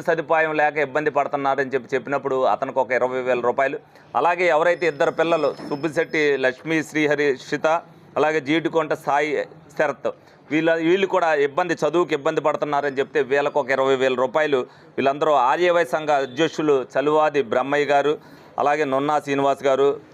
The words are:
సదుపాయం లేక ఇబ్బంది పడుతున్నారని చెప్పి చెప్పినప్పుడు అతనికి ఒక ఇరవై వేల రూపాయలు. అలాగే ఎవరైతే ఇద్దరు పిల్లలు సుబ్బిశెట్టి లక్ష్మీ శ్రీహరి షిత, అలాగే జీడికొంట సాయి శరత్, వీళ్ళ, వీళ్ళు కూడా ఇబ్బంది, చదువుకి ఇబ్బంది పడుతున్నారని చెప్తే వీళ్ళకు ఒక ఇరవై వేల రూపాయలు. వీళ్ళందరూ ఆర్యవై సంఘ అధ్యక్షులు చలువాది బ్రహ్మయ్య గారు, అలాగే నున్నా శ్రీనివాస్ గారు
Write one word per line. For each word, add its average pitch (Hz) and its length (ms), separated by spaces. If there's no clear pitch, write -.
సదుపాయం 160 540
లేక 147 160
ఇబ్బంది 147 300
పడుతున్నారని 139 580
చెప్పి 123 180
చెప్పినప్పుడు 135 440
అతనికి 127 300
ఒక 113 160
ఇరవై 127 300
వేల 123 200
రూపాయలు. 135 280
అలాగే 175 360
ఎవరైతే 170 380
ఇద్దరు 156 260
పిల్లలు 160 300
సుబ్బిశెట్టి 156 540
లక్ష్మీ 151 320
శ్రీహరి 147 400
షిత, 147 180
అలాగే 156 300
జీడికొంట 156 440
సాయి 151 260
శరత్, 139 340
వీళ్ళ, 160 180
వీళ్ళు 196 260
కూడా 175 160
ఇబ్బంది, 160 360
చదువుకి 156 360
ఇబ్బంది 156 300
పడుతున్నారని 147 520
చెప్తే 139 300
వీళ్ళకు 143 320
ఒక 123 140
ఇరవై 135 260
వేల 131 120
రూపాయలు. 143 360
వీళ్ళందరూ 143 360
ఆర్యవై 170 440
సంఘ 156 160
అధ్యక్షులు 147 500
చలువాది 147 480
బ్రహ్మయ్య 139 400
గారు, 143 200
అలాగే 147 320
నున్నా 143 320
శ్రీనివాస్ 139 460
గారు 135 180